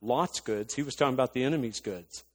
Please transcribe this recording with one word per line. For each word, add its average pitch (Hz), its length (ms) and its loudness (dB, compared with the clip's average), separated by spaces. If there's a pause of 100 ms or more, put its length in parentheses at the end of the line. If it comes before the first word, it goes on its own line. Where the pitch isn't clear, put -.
Lot's 127 400 0
goods. 107 340 -2
He 143 80 -2
was 139 120 -6
talking 139 200 4
about 127 200 2
the 127 100 2
enemy's 135 360 0
goods. 92 440 -8 (100)